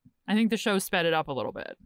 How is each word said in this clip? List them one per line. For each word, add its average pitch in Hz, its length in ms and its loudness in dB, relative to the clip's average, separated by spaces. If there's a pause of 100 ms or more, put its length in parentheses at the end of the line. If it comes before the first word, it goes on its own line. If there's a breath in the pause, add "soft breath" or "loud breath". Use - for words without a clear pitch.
(280)
I 190 60 0
think 220 160 4
the 220 80 0
show 202 200 2
sped 180 280 0
it 165 80 2
up 156 140 0
a 147 40 -4
little 117 200 -4
bit. - 340 -10